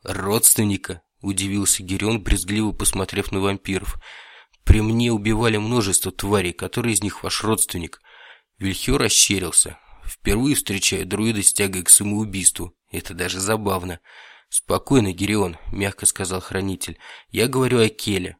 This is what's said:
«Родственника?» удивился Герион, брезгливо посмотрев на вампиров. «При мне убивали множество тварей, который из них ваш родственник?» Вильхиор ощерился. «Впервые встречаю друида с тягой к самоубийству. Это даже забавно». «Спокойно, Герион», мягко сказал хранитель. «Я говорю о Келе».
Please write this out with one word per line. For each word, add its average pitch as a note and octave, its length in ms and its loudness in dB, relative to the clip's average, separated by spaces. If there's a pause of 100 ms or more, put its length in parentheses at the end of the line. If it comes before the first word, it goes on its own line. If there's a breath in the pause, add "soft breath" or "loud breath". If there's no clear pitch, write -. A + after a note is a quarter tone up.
«Родственника?» G2 1000 2 (180)
удивился G2 640 -2
Герион, G2 380 -2
брезгливо G2+ 500 0
посмотрев F#2+ 580 -2
на G2+ 80 -2
вампиров. G2 600 -2 (640 loud breath)
«При G#2+ 180 4
мне A#2 300 2
убивали A2 460 0
множество G#2 520 0
тварей, G2 420 -2
который A#2 400 -4
из G2+ 120 0
них - 180 -6
ваш - 220 -4
родственник?» G2+ 560 -2 (580 loud breath)
Вильхиор G2+ 440 0
ощерился. F#2 760 2 (260 soft breath)
«Впервые B2 520 2
встречаю F#2 500 -2
друида G#2 360 0
с - 100 6
тягой F#2+ 320 -2
к - 40 -4
самоубийству. G2+ 840 2 (160)
Это F#2 240 -8
даже F2 260 -4
забавно». F#2+ 600 -2 (480 loud breath)
«Спокойно, G2+ 640 2
Герион», G2 460 0 (120)
мягко G2 360 -2
сказал F#2 340 -2
хранитель. F#2+ 580 -4 (300 loud breath)
«Я G#2+ 180 2
говорю B2+ 340 4
о A2 80 6
Келе». F#2 520 -2